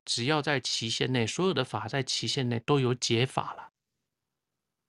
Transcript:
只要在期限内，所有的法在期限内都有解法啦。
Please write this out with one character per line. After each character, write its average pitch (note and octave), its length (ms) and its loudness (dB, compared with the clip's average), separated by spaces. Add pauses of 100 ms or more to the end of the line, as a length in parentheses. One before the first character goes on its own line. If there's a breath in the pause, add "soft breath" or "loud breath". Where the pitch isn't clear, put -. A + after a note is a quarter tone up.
只 - 200 -2
要 D3+ 180 2
在 C#3+ 160 2
期 - 320 -2
限 B2+ 220 0
内， A#2+ 120 4
所 E3+ 220 0
有 F#3 80 2
的 C3 100 2
法 G#2+ 220 -4
在 C3+ 160 -2
期 - 240 -4
限 B2 220 0
内 A#2+ 100 0
都 C#3+ 220 4
有 B2 120 4
解 A#2+ 320 2
法 - 300 -4
啦。 - 160 -16 (1200)